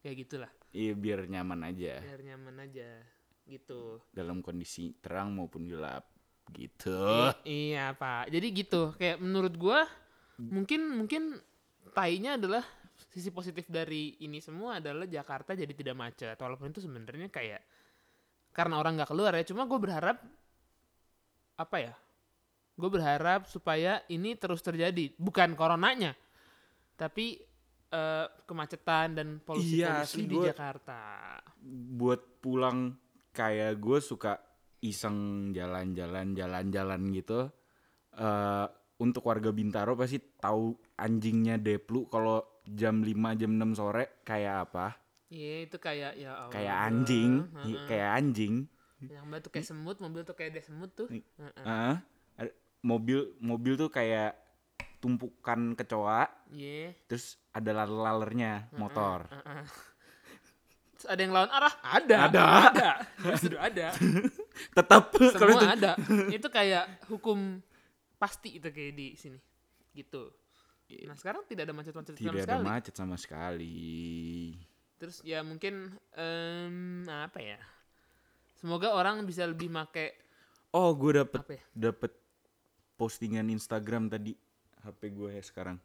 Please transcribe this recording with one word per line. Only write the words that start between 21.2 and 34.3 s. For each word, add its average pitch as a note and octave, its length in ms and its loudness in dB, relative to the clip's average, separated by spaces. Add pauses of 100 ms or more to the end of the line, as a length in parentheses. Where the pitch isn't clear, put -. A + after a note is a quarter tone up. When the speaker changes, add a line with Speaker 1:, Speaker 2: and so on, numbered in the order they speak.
Speaker 1:
apa E3 240 -6
ya? A#2+ 160 -6 (800)
Gua F3 180 -4
berharap E3+ 560 2
supaya F3 600 -2
ini F#3 280 -4
terus F3+ 240 -4
terjadi. E3 560 -2
Bukan F3 400 2
coronanya, E3+ 640 2 (720)
tapi, G#3+ 460 -6 (500)
eh, D#3+ 380 -2 (160)
kemacetan D#3+ 720 -2
dan D#3 140 -4 (100)
polusi-polusi E3 400 0
Speaker 2:
Iya, D#3+ 240 2
asli - 240 -4
Speaker 1:
di F3+ 80 -2
Speaker 2:
gua E3+ 160 4
Speaker 1:
Jakarta. C3+ 480 -10 (960)
Speaker 2:
buat B2 260 2 (180)
pulang B2+ 540 0 (400)
kayak G#2+ 480 0
gua A#2 200 4
suka A2 440 -4 (380)